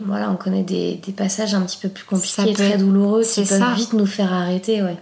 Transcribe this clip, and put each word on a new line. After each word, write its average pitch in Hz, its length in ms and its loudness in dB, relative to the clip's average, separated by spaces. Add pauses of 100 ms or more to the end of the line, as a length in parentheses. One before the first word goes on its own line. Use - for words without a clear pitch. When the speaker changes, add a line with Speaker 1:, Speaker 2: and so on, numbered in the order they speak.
Speaker 1:
voilà, 208 240 -2
on 185 40 -2
connaît 190 280 -2
des, 175 420 -4
des 196 60 -8
passages 202 420 -2
un 190 80 2
petit 180 200 -4
peu 190 80 -4
plus - 160 -14
compliqués, - 280 -2
Speaker 2:
Ça 202 120 0
peut 208 80 4
Speaker 1:
très 202 180 2
Speaker 2:
être, 202 80 2
Speaker 1:
douloureux, 202 440 4
qui 220 60 0
Speaker 2:
c'est 202 200 0
Speaker 1:
peuvent 196 100 4
Speaker 2:
ça. 247 160 2
Speaker 1:
vite 226 160 -2
nous 214 140 2
faire 196 260 0
arrêter, 185 500 0
ouais. 175 200 -2